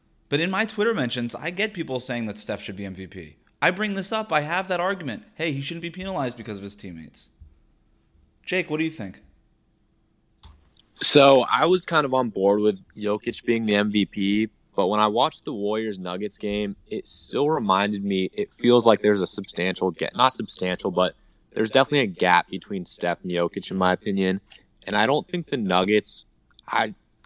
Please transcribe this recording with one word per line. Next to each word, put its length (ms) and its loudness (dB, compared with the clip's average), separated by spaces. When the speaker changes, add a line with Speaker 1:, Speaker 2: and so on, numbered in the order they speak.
Speaker 1:
But 120 0
in 100 -2
my 160 0
Twitter 260 0
mentions, 420 -4
I 140 -8
get 240 -4
people 280 -6
saying 260 -6
that 120 -8
Steph 220 -6
should 160 -12
be 80 -10
M 100 -10
V 120 -12
P. 300 -16
I 80 4
bring 240 -4
this 180 -6
up. 200 -6
I 100 2
have 260 -4
that 120 -2
argument. 420 -6
Hey, 180 -4
he 100 -6
shouldn't 200 -10
be 80 -8
penalized 460 -6
because 220 -10
of 60 -12
his 100 -12
teammates. 560 -16
Jake, 260 -4
what 80 -2
do 80 -2
you 60 -2
think? 320 -12
Speaker 2:
So 480 8
I 140 4
was 220 2
kind 180 2
of 80 -2
on 160 2
board 320 2
with 180 2
Jokic 500 -4
being 200 0
the 100 2
M 160 4
V 140 2
P, 460 0
but 120 2
when 120 0
I 60 4
watched 400 -2
the 60 -8
Warriors-Nuggets 840 -6
game, 400 -4
it 180 -8
still 420 -4
reminded 560 0
me, 300 0
it 180 -6
feels 320 4
like 160 6
there's 220 2
a 40 0
substantial 640 -4
gap, 240 -6
not 200 2
substantial, 560 -4
but 240 0
there's 180 -2
definitely 300 4
a 60 0
gap 440 2
between 340 -8
Steph 380 -6
and 80 -8
Jokic, 400 -2
in 80 -4
my 140 4
opinion. 500 0
And 80 -4
I 120 4
don't 200 0
think 200 -6
the 100 -4
Nuggets, 720 0
I'd, 260 -2